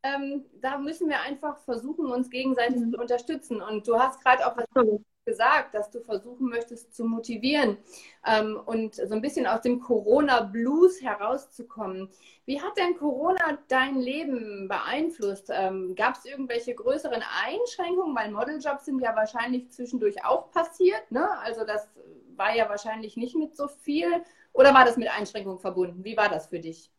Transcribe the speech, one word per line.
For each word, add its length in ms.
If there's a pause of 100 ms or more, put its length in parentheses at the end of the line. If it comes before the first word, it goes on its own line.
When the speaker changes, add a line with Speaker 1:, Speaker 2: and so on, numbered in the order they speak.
Speaker 1:
ähm, 420 (160)
da 180
müssen 300
wir 120
einfach 380
versuchen, 520
uns 200
gegenseitig 500
Speaker 2:
Mhm. 120
Speaker 1:
zu 60
unterstützen. 640
Und 260
du 100
hast 240
gerade 240
auch 100
was 180
Speaker 2:
Absolut. 280 (240)
Speaker 1:
gesagt, 480
dass 160
du 100
versuchen 480
möchtest, 460
zu 100
motivieren, 720 (480)
ähm, 380
und 320
so 180
ein 80
bisschen 240
aus 160
dem 180
Corona-Blues 1200
herauszukommen. 1080 (360)
Wie 160
hat 160
denn 180
Corona 640 (100)
dein 320
Leben 680
beeinflusst? 840
Ähm, 440
gab's 280
irgendwelche 500
größeren 480 (220)
Einschränkungen? 720
Weil 140
Modeljobs 560
sind 140
ja 160
wahrscheinlich 560
zwischendurch 520
auch 260
passiert, 600
ne? 180 (120)
Also 260
das 220 (480)
war 200
ja 120
wahrscheinlich 480
nicht 200
mit 200
so 120
viel. 400 (440)
Oder 220
war 120
das 100
mit 120
Einschränkungen 520
verbunden? 440
Wie 120
war 140
das 180
für 120
dich? 380